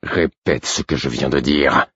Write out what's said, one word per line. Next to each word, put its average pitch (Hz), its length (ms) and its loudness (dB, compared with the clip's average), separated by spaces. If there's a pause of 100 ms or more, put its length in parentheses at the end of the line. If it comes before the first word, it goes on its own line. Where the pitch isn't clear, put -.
Répète - 600 -2
ce - 160 -4
que - 160 -2
je 69 140 -2
viens 60 180 -4
de 69 120 2
dire 71 560 2